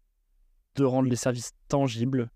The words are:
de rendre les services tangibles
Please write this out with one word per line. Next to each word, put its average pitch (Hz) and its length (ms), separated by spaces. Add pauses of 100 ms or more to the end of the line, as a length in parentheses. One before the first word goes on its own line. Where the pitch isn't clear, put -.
(760)
de 139 80
rendre 131 260
les 123 60
services 120 380 (140)
tangibles 127 680